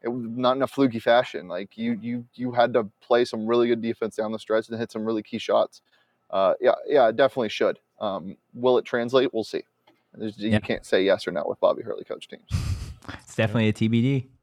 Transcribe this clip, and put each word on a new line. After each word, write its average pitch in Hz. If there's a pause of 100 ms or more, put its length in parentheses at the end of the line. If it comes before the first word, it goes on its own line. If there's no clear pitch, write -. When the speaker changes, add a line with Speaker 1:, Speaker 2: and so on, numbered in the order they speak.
Speaker 1:
it, 120
not 123
in 135
a 123
fluky 127
fashion. 117
Like, 90
you, -
you, 120
you 123
had 120
to 110 (100)
play 120
some 110
really 120
good 117
defense 113
down 110
the 110
stretch 110
and 113
hit 117
some 107
really 110
key -
shots. - (480)
Uh, 95
yeah, - (160)
yeah, 131
it 113
definitely 127
should. - (240)
Um, 95 (180)
will 123
it -
translate? 120
We'll 110
see. - (520)
There's, 107
you 104
Speaker 2:
Yeah. 104
Speaker 1:
can't -
say 95
yes 95
or 87
no 82
with -
Bobby -
Hurley -
coach -
teams. -
Speaker 2:
<laughs> - (680)
It's -
definitely 110
a 104
T 113
B 117
D. 131 (140)